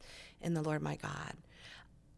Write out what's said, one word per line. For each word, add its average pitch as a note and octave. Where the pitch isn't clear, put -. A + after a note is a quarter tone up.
in E3+
the D#3
Lord D3+
my D3+
God." -